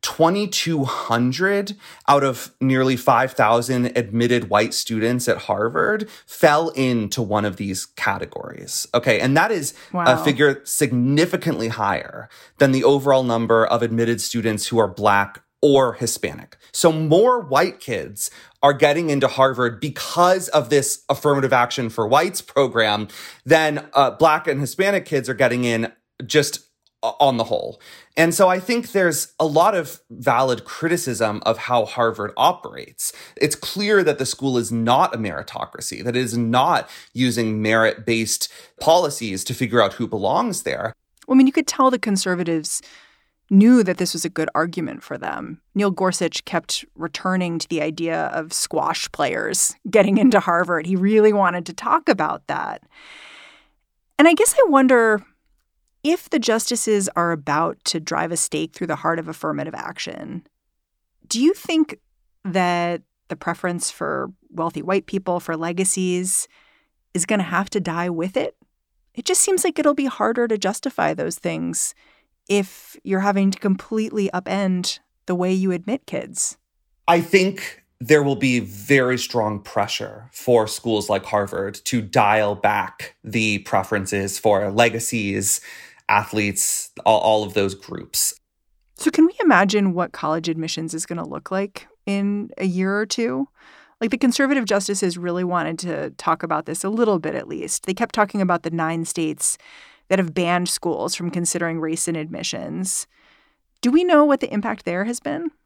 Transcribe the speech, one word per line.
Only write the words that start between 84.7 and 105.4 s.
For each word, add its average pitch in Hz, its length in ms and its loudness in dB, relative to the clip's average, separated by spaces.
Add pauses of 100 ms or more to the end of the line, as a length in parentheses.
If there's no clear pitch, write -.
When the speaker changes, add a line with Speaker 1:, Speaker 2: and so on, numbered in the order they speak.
Speaker 1:
legacies, 104 920 -2 (480)
athletes, 104 800 -2 (160)
all, 107 140 4
all 107 240 2
of 95 100 -8
those 98 220 0
groups. - 600 -8 (580)
Speaker 2:
So - 160 -2
can 320 160 6
we 392 120 0
imagine 196 540 4
what 175 180 -4
college 160 380 -4
admissions 160 440 -6
is 160 120 -8
gonna 165 220 -8
look 143 240 -12
like 196 360 -6 (180)
in 202 520 -2
a 190 80 -4
year 190 340 -2
or 220 60 -2
two? 254 420 -4 (540)
Like, 226 80 -2
the 254 80 -2
conservative 269 480 2
justices 196 500 -2
really 175 280 -4
wanted 170 360 -2
to 156 380 -6
talk 165 240 -2
about 160 240 -4
this - 180 -8
a 190 60 -2
little 220 300 0
bit, 156 160 -6
at 131 120 -8
least. - 380 -8
They 190 80 -4
kept 226 220 -4
talking 208 260 0
about 180 220 0
the 165 80 -6
nine 165 340 -4
states - 540 -4 (500)
that 190 100 4
have 170 140 -2
banned 175 340 0
schools 151 480 -4
from 175 160 -4
considering 170 480 -4
race 160 260 -4
in 165 120 -4
admissions. 160 880 -8 (720)
Do 247 120 0
we 330 120 4
know 311 220 6
what 285 160 2
the - 100 -6
impact 208 320 -4
there 180 220 -4
has 240 160 -6
been? 302 300 -6 (140)